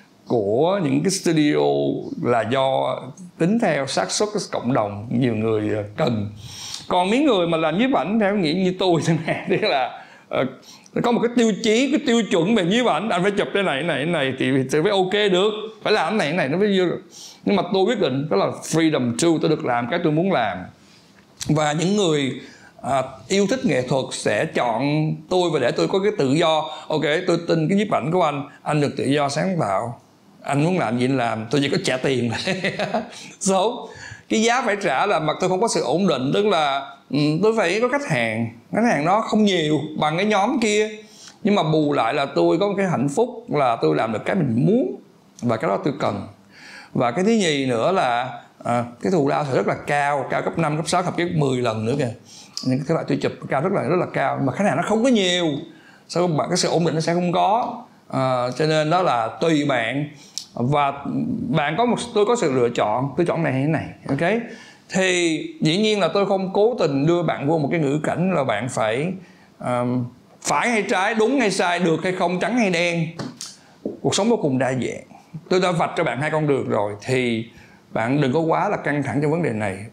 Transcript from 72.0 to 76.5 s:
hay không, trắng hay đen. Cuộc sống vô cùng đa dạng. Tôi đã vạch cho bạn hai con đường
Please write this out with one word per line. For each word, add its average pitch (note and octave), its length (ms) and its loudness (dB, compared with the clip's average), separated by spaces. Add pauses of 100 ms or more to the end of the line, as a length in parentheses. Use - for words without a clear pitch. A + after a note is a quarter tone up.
hay F#3 80 0
không, F3+ 280 -2
trắng G3+ 180 -2
hay G#3+ 120 2
đen. E3+ 380 0 (920)
Cuộc - 140 0
sống G#3+ 140 2
vô A3+ 80 4
cùng C3+ 220 0
đa C3 140 0
dạng. A2+ 300 -4 (460)
Tôi F#3 100 2
đã F3+ 120 2
vạch F3 260 0
cho F3+ 60 2
bạn B2+ 180 -2
hai D3+ 100 -2
con D#3 160 0
đường B2 220 0